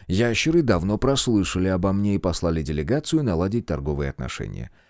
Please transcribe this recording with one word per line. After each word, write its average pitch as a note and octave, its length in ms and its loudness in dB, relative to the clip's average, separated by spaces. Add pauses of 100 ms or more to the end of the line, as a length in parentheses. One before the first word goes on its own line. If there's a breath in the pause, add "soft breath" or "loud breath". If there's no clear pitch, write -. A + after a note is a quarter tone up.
Ящеры A#2 560 2
давно G2+ 340 0
прослышали G#2 720 2
обо F#2 240 0
мне G2+ 220 0
и G2 40 0
послали E2+ 440 0
делегацию D#2+ 600 0
наладить G2 440 0
торговые C#2+ 420 -2
отношения. G#1+ 640 -8 (200)